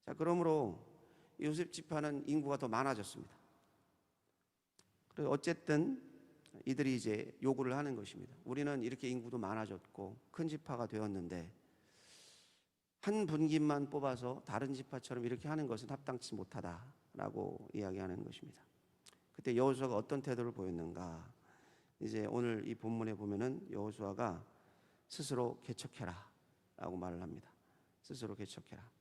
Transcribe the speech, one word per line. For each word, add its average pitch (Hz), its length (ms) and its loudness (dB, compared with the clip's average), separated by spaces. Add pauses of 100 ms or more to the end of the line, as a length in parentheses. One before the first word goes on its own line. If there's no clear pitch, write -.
자, - 80 -4
그러므로 156 640 4 (600)
요셉 151 320 0
지파는 147 540 0
인구가 143 300 4
더 131 100 0
많아졌습니다. 113 680 0 (1700)
그래서 147 200 0
어쨌든 156 720 4 (640)
이들이 131 300 2
이제 110 480 0
요구를 131 320 4
하는 143 200 0
것입니다. - 380 -10 (120)
"우리는 139 380 0
이렇게 123 260 -2
인구도 123 280 -2
많아졌고 104 800 -4 (140)
큰 165 160 -2
지파가 143 400 -2
되었는데 92 640 -2 (1500)
한 208 240 2
분깃만 151 640 4
뽑아서 127 560 0
다른 131 280 0
지파처럼 127 520 -4
이렇게 120 220 -2
하는 151 200 0
것은 117 220 -2
합당치 131 460 -4
못하다"라고 98 1400 -6
이야기하는 95 500 -2
것입니다. - 380 -12 (720)
그때 127 200 0
여호수아가 131 400 6
어떤 117 260 0
태도를 120 300 0
보였는가? 85 800 -4 (680)
이제 110 260 0
오늘 117 420 2
이 117 60 0
본문에 113 400 0
보면은 107 580 0
여호수아가 101 720 -2 (640)
"스스로 127 540 0
개척해라"라고 - 1400 -8
말을 87 240 -4
합니다. - 300 -10 (500)
"스스로 120 340 -8
개척해라." 95 480 -10 (180)